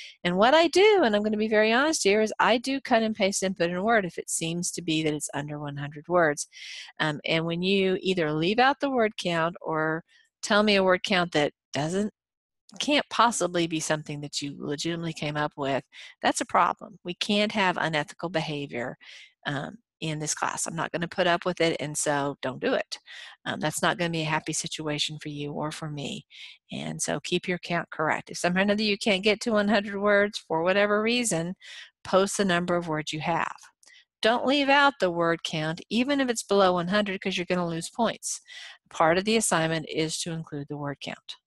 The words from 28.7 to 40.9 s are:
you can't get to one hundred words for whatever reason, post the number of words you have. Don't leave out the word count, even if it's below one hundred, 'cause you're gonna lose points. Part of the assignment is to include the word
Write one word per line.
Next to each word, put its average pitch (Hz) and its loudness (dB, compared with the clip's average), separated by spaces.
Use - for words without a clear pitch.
you 208 0
can't 190 0
get 214 2
to 240 -2
one 208 2
hundred 202 0
words 208 2
for 165 -2
whatever 202 2
reason, 214 0
post 196 2
the 202 2
number 175 2
of 175 -2
words 156 -4
you 151 -6
have. 165 -2
Don't 226 2
leave 277 2
out 285 6
the 185 2
word 170 0
count, 160 -4
even 262 0
if 254 0
it's 226 -4
below 196 4
one 175 0
hundred, 202 -2
'cause 190 -4
you're 175 -4
gonna 180 0
lose 165 -6
points. - -4
Part 165 4
of 196 0
the 220 2
assignment 160 0
is 160 -2
to 170 -6
include 156 -8
the 147 -8
word 143 -8